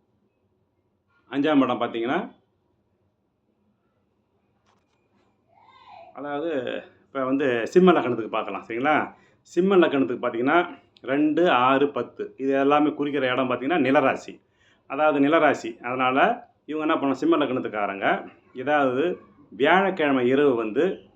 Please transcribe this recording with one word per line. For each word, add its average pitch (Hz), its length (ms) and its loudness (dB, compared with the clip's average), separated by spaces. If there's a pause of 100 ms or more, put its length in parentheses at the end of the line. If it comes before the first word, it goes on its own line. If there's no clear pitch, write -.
(1300)
அஞ்சாம் 139 320 2
இடம் 120 180 0
பார்த்தீங்கன்னா, 117 500 -4 (3750)
அதாவது 143 680 -6 (240)
இப்ப 135 180 -6
வந்து 127 420 0
சிம்ம 180 260 6
லக்னத்துக்கு 120 360 -2
பார்க்கலாம். 98 400 -6
சரிங்களா? 120 460 -2 (280)
சிம்ம 190 340 0
லக்னத்துக்கு 131 460 2
பார்த்தீங்கன்னா, 123 460 0 (320)
ரெண்டு, 151 500 0
ஆறு, 135 380 4
பத்து 117 480 -8
இது 135 240 -2
எல்லாமே 147 320 2
குறிக்கிற 135 400 -4
இடம் 127 180 -2
பார்த்தீங்கன்னா, 135 300 -2
நிலராசி. 135 600 0 (440)
அதாவது 143 420 0
நிலராசி. 151 520 0
அதனால 131 680 0 (160)
இவங்க 156 300 -4
என்ன 139 120 -2
பண்ணணும், 135 100 0
சிம்ம 160 200 0
லக்னத்துக்காரங்க, 123 960 -4 (240)
ஏதாவது 143 680 -2 (300)
வியாழக்கிழமை 147 800 2
இரவு 135 260 2
வந்து 117 440 -2 (180)